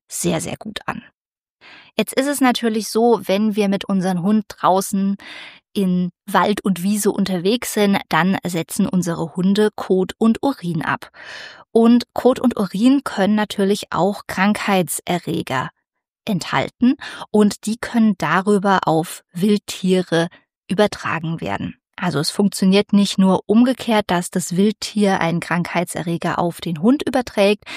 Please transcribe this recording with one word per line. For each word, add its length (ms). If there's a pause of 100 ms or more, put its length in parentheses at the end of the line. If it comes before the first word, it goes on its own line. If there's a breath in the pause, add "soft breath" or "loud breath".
sehr, 320
sehr 160
gut 300
an. 160 (920 loud breath)
Jetzt 180
ist 120
es 140
natürlich 480
so, 360
wenn 320
wir 120
mit 160
unserem 380
Hund 260
draußen 680 (560 loud breath)
in 380 (160)
Wald 380
und 180
Wiese 280
unterwegs 640
sind, 240 (100)
dann 380
setzen 420
unsere 460
Hunde 400
Kot 440
und 240
Urin 400
ab. 280 (640 loud breath)
Und 320 (100)
Kot 240
und 200
Urin 460
können 300
natürlich 560
auch 360
Krankheitserreger 1400 (540)
enthalten 720 (360 loud breath)
und 360
die 100
können 420
darüber 680
auf 360 (100)
Wildtiere 960 (400 soft breath)
übertragen 720
werden. 360 (260)
Also 160
es 120
funktioniert 640
nicht 240
nur 260
umgekehrt, 640
dass 220
das 260
Wildtier 640
einen 200
Krankheitserreger 960
auf 240
den 180
Hund 260
überträgt. 580 (120 loud breath)